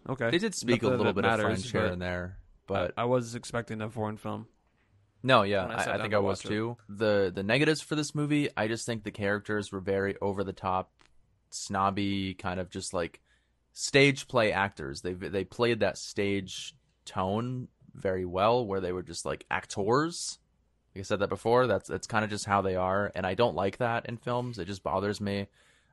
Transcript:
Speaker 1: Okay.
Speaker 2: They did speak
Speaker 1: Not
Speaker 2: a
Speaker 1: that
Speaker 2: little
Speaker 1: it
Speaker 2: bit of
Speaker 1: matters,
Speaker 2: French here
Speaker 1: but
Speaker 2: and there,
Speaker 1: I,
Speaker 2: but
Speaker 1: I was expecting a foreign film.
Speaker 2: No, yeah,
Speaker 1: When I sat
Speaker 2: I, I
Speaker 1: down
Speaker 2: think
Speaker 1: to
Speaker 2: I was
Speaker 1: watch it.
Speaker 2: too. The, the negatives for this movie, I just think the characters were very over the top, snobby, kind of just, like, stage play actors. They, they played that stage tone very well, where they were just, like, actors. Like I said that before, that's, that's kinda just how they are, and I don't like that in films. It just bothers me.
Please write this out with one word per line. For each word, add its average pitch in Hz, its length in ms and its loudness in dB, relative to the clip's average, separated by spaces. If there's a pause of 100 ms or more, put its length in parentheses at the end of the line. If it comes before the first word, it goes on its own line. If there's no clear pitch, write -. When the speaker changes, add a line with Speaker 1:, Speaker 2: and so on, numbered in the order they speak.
Speaker 1:
Okay. 120 220 -2
Speaker 2:
They 147 80 2
did 196 180 -2
speak 117 280 2
Speaker 1:
Not 139 60 4
Speaker 2:
a - 20 4
Speaker 1:
that 123 60 2
Speaker 2:
little 107 120 4
Speaker 1:
it 98 60 0
Speaker 2:
bit 98 100 2
of 113 60 4
Speaker 1:
matters, 110 120 2
Speaker 2:
French 95 280 -2
here - 100 2
Speaker 1:
but 107 120 0
Speaker 2:
and 90 80 -6
there, 90 360 -4
Speaker 1:
I, - 300 -20
Speaker 2:
but 95 300 -2
Speaker 1:
I 117 80 0
was 123 280 2
expecting 117 480 -6
a 107 80 -4
foreign 107 280 -4
film. 107 280 -8 (800)
Speaker 2:
No, 123 180 8
yeah, 98 240 2
Speaker 1:
When 90 100 -6
I 98 40 0
sat 98 80 2
Speaker 2:
I, - 20 -2
I - 40 0
Speaker 1:
down 104 100 0
Speaker 2:
think 104 80 -4
Speaker 1:
to 107 60 4
Speaker 2:
I - 20 6
was 98 180 2
Speaker 1:
watch - 80 -12
it. - 40 -6
Speaker 2:
too. 110 280 -2 (100)
The, 101 460 2
the 98 100 -4
negatives 147 380 4
for - 140 -4
this 151 180 -2
movie, 147 420 2
I 107 120 0
just 113 180 -4
think 113 180 -4
the 104 80 -6
characters 104 600 -2
were 98 80 -6
very 98 420 0
over 98 220 -2
the 95 100 -4
top, 92 380 -2 (580)
snobby, 98 840 0
kind 90 240 -4
of 90 100 -6
just, - 240 -8
like, 87 280 -2 (520)
stage 139 540 4
play 113 240 4
actors. 82 500 -2
They, 90 120 -4
they 92 300 -4
played 117 360 0
that 101 180 0
stage 101 800 -4 (300)
tone 117 600 -2 (260)
very 92 320 -2
well, 107 400 4
where 95 160 -2
they 90 100 -2
were 90 120 -4
just, 82 220 -12
like, 73 240 -4
actors. 120 880 0 (560)
Like 95 60 -10
I - 20 -10
said 98 160 0
that 98 100 2
before, 120 380 4
that's, 98 200 0
that's - 200 -6
kinda 107 200 0
just 104 180 -6
how 101 160 4
they 92 140 0
are, 95 400 0
and 92 100 -2
I 92 80 0
don't 107 220 4
like 95 220 0
that 117 300 -2
in 117 100 -8
films. 123 420 -4
It 85 60 -6
just 95 180 -8
bothers 95 380 0
me. 101 260 -2 (460)